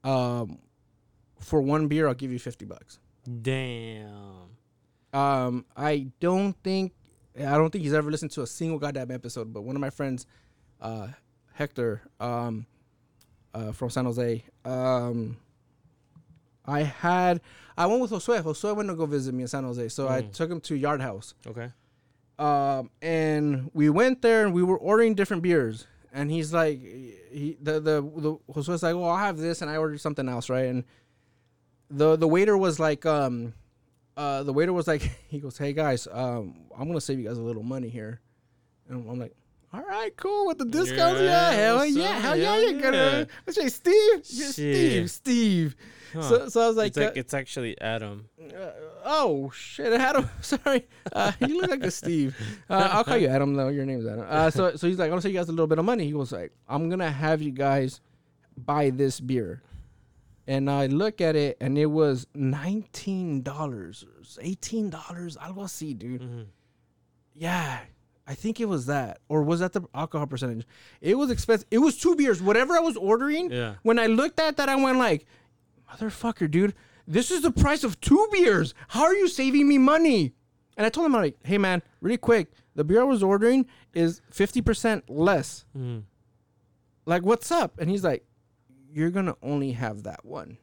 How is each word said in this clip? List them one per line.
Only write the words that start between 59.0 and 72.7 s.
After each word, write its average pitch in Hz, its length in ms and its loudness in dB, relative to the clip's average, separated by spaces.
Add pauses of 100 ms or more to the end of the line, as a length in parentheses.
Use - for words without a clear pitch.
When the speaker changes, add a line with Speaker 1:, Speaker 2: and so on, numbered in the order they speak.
Speaker 1:
beer." 123 420 -4 (840)
And 135 220 0
I 139 160 2
look 180 360 0
at 160 140 2
it, 143 240 0
and 131 180 -2
it 151 100 4
was 147 460 2
nineteen 156 1080 -4
dollars, 127 640 -10 (340)
eighteen 196 520 -6
dollars, 170 440 -12
algo 185 300 -12
así, 151 320 -10
dude. 120 240 -10
Speaker 2:
Mm-hmm. 120 200 -12 (920)
Speaker 1:
Yeah, 156 460 -6 (460)
I 135 100 -10
think 220 260 -6
it 226 80 -2
was 139 160 -2
that. 131 420 -4
Or 151 160 0
was 165 160 0
that 180 140 -2
the 190 80 -2 (120)
alcohol 151 340 -4
percentage? 123 380 -6 (360)
It 208 160 2
was 285 120 0
expensive. 220 420 0
It 226 80 4
was 294 180 4
two 339 180 2
beers. 247 260 2
Whatever 240 340 4